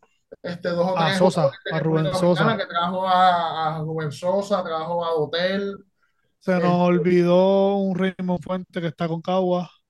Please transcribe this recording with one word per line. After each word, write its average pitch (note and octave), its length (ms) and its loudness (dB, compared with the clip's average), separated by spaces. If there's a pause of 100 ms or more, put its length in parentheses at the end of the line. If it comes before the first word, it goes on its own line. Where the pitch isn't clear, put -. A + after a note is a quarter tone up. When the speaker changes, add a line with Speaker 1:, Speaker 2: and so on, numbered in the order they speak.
(420)
Speaker 1:
este, F3 260 -8
dos F3 220 0
o F3+ 80 -2
Speaker 2:
A E3 80 2
Speaker 1:
tres F#3 120 0
Speaker 2:
Sosa, F3+ 240 2
Speaker 1:
jugadores - 220 0
de - 60 -6
Speaker 2:
a D#3+ 80 -2
Rubén D#3+ 260 0
Speaker 1:
República F3+ 220 -2
Dominicana, F3 240 2
Speaker 2:
Sosa. G#3 80 -2
Speaker 1:
que F#3 80 -6
trajo F3+ 420 -2
a, E3 680 2
a - 20 -8
Rubén D#3 340 -6
Sosa, F#3+ 520 -2
trajo E3+ 400 -4
a E3 60 -4
Dotel. F3+ 640 -2 (640)
Speaker 2:
Se F#3 120 -2
nos F3 100 2
Speaker 1:
Este F3 60 2
Speaker 2:
olvidó F3+ 1080 4
un F#3+ 200 -2
Raymond F#3 460 -2
Fuentes F#3 400 -8
que E3+ 60 -2
está E3+ 200 -4
con E3 140 -6
Cagua. F3+ 480 -2 (180)